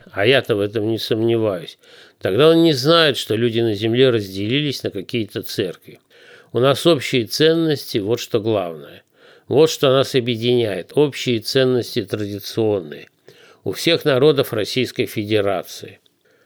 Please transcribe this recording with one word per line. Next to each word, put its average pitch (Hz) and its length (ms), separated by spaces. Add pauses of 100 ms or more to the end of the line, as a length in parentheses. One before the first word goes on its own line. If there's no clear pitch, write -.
(120)
а 101 140
я-то 120 300
в 101 40
этом 104 280
не 113 100
сомневаюсь, 110 800 (420)
тогда 127 300
он 165 140
не 165 80
знает, 147 440
что - 200
люди 117 240
на 113 140
земле 117 360
разделились 113 720
на 101 80
какие-то 101 520
церкви. - 580 (520)
У 117 60
нас 131 260
общие 131 420
ценности, 156 720
вот 107 200
что - 220
главное. 90 640 (420)
Вот 151 240
что 139 200
нас 131 240
объединяет, 117 800
общие 131 460
ценности 127 600
традиционные. 101 1080 (560)
У - 60
всех 165 340
народов 139 480
Российской 110 540
Федерации». 101 960 (460)